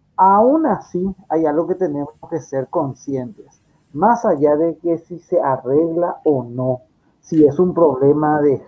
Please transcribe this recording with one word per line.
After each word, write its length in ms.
Aún 500
así, 480
hay 180
algo 220
que 80
tenemos 360
que 100
ser 280
conscientes. 960
Más 320
allá 320
de 220
que 220
si 200
se 220
arregla 800
o 200
no, 400
si 260
es 140
un 140
problema 680
de 280